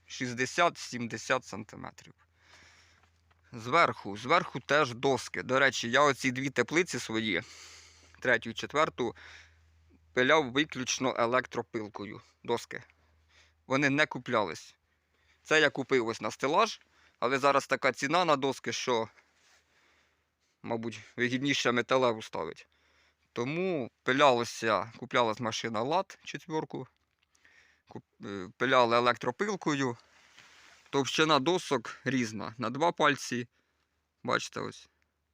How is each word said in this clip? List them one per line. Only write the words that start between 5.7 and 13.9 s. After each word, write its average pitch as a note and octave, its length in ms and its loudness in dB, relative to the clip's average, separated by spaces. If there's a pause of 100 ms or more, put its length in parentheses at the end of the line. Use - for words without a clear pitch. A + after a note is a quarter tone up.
я C3 100 4
оці C#3 300 2
дві C3 200 -4
теплиці C#3+ 480 0
свої, A2 440 -2 (760)
третю A#2+ 320 0
і A2 40 -10
четверту, C#3+ 600 -2 (960)
пиляв C3 400 4
виключно B2+ 640 -2
електропилкою A#2 1040 -4 (220)
доски. - 400 -6 (840)
Вони C3+ 240 2